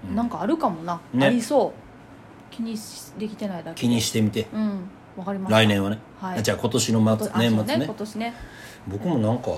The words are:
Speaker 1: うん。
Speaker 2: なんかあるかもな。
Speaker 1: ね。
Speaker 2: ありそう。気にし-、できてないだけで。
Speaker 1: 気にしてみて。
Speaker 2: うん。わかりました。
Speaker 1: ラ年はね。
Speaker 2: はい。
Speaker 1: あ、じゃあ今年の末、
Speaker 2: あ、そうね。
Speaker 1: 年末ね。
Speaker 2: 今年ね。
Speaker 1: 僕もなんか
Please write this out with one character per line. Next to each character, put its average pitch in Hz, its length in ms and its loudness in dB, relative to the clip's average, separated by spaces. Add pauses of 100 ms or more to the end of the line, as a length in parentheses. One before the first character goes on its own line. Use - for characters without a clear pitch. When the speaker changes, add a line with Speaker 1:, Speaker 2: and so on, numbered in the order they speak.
Speaker 1:
う 131 40 -4
ん。 196 40 -2
Speaker 2:
な 226 60 0
ん 240 60 -2
か 165 140 -6
あ 185 40 -2
る 302 100 2
か 294 120 0
も 165 140 -4
な。 170 180 -4 (120)
Speaker 1:
ね。 131 140 4
Speaker 2:
あ - 40 6
り 240 100 4
そ 262 340 2
う。 - 800 -20
気 - 80 -8
に 226 140 -6
し-、 - 420 -14
で 214 100 -4
き - 80 -10
て 214 120 -6
な 185 100 -6
い 160 60 -12
だ 165 80 -10
け - 20 -12
で。 - 60 -
Speaker 1:
気 123 80 2
に 117 120 4
し 110 100 0
て 113 100 0
み 107 100 4
て。 107 220 -2
Speaker 2:
う 214 60 -2
ん。 202 300 -2 (280)
わ 190 80 -10
か 190 80 -4
り 196 60 -4
ま 190 100 -4
し 110 40 4
た。 110 80 8
Speaker 1:
ラ 110 60 8
年 101 160 4
は 98 80 0
ね。 107 80 -2 (220)
Speaker 2:
は 185 160 -6
い。 - 20 -2
Speaker 1:
あ、 113 40 -4
じ 107 80 2
ゃ 98 40 2
あ - 40 0
今 117 120 0
年 117 220 2
の 110 240 6
末、 107 120 -2
Speaker 2:
あ、 - 20 -4
そ - 60 -6
う - 20 2
ね。 117 120 4
Speaker 1:
年 107 160 2
末 - 120 0
ね。 - 80 0
Speaker 2:
今 214 80 -6
年 208 220 -10
ね。 233 180 -6 (540)
Speaker 1:
僕 101 200 -4
も 156 100 2
な 110 140 2
ん 123 60 0
か - 200 -4